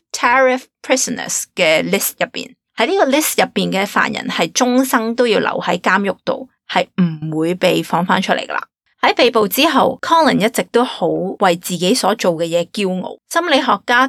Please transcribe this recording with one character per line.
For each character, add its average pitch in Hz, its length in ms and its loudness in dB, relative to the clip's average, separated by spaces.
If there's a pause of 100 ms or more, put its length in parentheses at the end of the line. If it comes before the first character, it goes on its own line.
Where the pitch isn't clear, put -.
(120)
Tariff 254 500 2 (200)
Prisoners - 600 -2 (120)
嘅 160 360 2
list 196 280 -2
入 175 100 0
邊， - 260 -12 (200)
喺 226 120 0
呢 359 100 0
個 370 140 2
list 269 340 0
入 180 80 -2
邊 180 180 -2
嘅 190 160 -2
犯 - 240 -2
人 - 180 -8
係 170 220 -2
終 247 320 2
生 233 320 -2
都 247 120 2
要 196 140 2
留 - 100 0 (100)
喺 180 180 -2
監 190 220 2
獄 196 240 -2
度， - 240 -4 (240)
係 180 140 0 (160)
唔 156 340 -2
會 165 180 0
被 170 280 0
放 170 240 -2
返 185 160 2
出 196 100 -2
嚟 - 140 0
㗎 - 100 -8
喇。 - 60 -4 (400)
喺 262 140 4
被 254 160 4
捕 208 160 2
之 262 200 2
後， 269 320 2
Colin 320 380 2
一 196 120 2
直 - 200 -2
都 233 140 2
好 - 240 -4
為 175 480 0
自 180 200 -8
己 180 160 0
所 202 220 0
做 185 200 0
嘅 165 100 -4
嘢 170 260 0
驕 185 320 -4
傲。 - 140 -10 (120)
心 339 220 -2
理 277 60 4
學 254 280 2
家 254 240 2